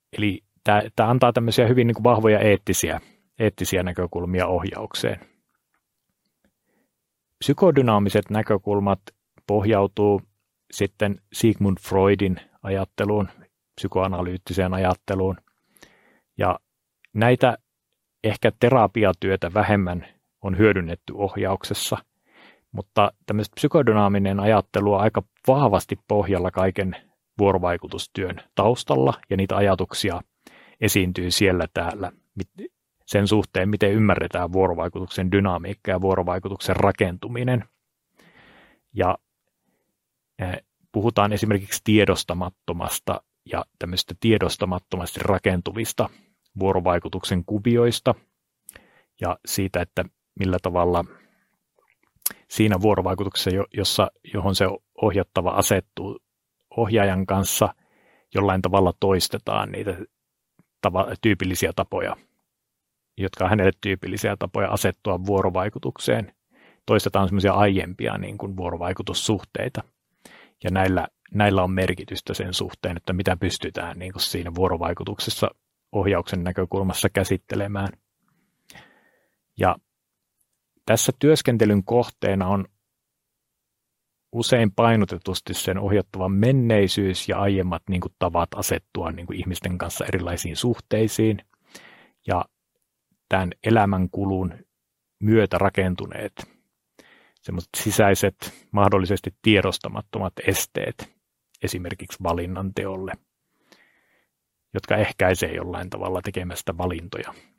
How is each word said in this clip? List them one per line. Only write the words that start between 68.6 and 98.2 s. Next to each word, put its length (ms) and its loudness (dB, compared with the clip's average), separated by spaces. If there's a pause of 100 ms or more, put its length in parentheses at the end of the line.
Ja 60 -2
näillä, 380 0 (260)
näillä 280 4
on 80 0
merkitystä 640 -4
sen 200 -8
suhteen, 420 -6
että 160 -8
mitä 240 0
pystytään, 640 -6
niin 140 -12
kuin, 100 -8
siinä 320 -6
vuorovaikutuksessa 960 -2 (420)
ohjauksen 520 0
näkökulmassa 640 -2
käsittelemään. 800 -2 (1700)
Ja 180 2 (1080)
tässä 320 2
työskentelyn 640 4
kohteena 640 -2
on 180 -2 (1700)
usein 400 2
painotetusti 800 0
sen 240 -4
ohjattavan 540 -2
menneisyys 960 2
ja 100 -2
aiemmat, 500 0
niin 120 -2
kuin, 180 -10
tavat 360 0
asettua, 580 -6
niin 140 -14
kuin, 120 -12
ihmisten 400 -6
kanssa 260 -6
erilaisiin 520 -4
suhteisiin 840 0 (880)
ja 180 -2 (840)
tämän 220 0 (140)
elämänkulun 880 0 (640)
myötä 400 4
rakentuneet 760 -2 (1080)
semmoiset 340 -10
sisäiset, 580 2 (360)